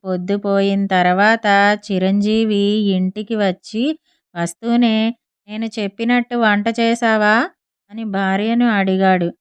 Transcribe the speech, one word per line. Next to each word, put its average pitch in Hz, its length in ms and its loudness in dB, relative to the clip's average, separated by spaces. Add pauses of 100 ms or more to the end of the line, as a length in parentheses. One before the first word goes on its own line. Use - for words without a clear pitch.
పొద్దుపోయిన 196 800 -2
తర్వాత 202 920 2 (140)
చిరంజీవి 202 1000 0
ఇంటికి 185 420 -4
వచ్చి, 214 640 -2 (380)
వస్తూనే, 226 800 0 (340)
"నేను 220 180 -8
చెప్పినట్టు 226 680 -4
వంట 208 320 0 (120)
చేశావా?" 226 680 0 (400)
అని 220 140 -10
భార్యను 202 600 0
అడిగాడు. 190 760 2